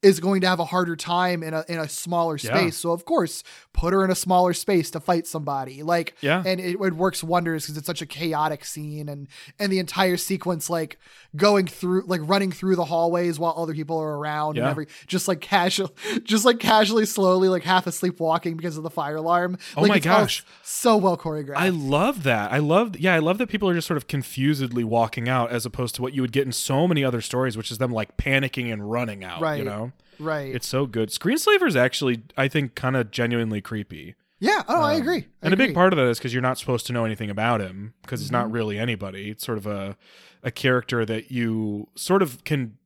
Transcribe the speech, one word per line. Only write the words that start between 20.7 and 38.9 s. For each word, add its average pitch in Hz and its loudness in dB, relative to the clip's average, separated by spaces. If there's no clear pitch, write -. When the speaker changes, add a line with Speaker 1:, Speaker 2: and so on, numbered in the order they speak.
Speaker 1:
well 185 2
choreographed. 151 -6
Speaker 2:
I 180 4
love 170 2
that. 107 2
I 139 4
love, 180 2
yeah, 180 2
I 160 4
love 170 2
that 240 -2
people 208 0
are 180 2
just 165 -2
sort 165 0
of 135 -6
confusedly 135 0
walking 117 0
out 123 0
as 120 -2
opposed 123 -6
to - -6
what 131 -4
you 135 -2
would 123 -2
get 143 2
in 131 -4
so 143 0
many 156 2
other 123 0
stories, 123 -2
which 113 -8
is 110 -10
them, 127 0
like, 110 -4
panicking 135 -2
and 104 -6
running 113 -4
out, 87 -6
Speaker 1:
Right. 156 -2
Speaker 2:
you - -4
know? 113 -8
Speaker 1:
Right. 151 -6
Speaker 2:
It's 120 -6
so 135 0
good. 110 -2
Screenslaver's 320 2
actually, 123 2
I 135 2
think, 139 0
kinda 131 0
genuinely 117 0
creepy. 98 -10
Speaker 1:
Yeah. 381 2
Oh, 330 4
I 294 2
Speaker 2:
Um, 320 0
Speaker 1:
agree. 320 0
I - -6
Speaker 2:
and 165 2
a 190 2
big - 4
Speaker 1:
agree. 143 -2
Speaker 2:
part 185 6
of 175 2
that 131 6
is 117 0
'cause 123 -4
you're 123 -2
not 127 0
supposed - -2
to 123 -6
know 117 0
anything 110 -4
about 110 0
him, 98 -10
'cause 117 -6
he's 98 -6
not 120 2
Speaker 1:
Mm-hmm. 110 -4
Speaker 2:
really 107 -2
anybody. 101 -6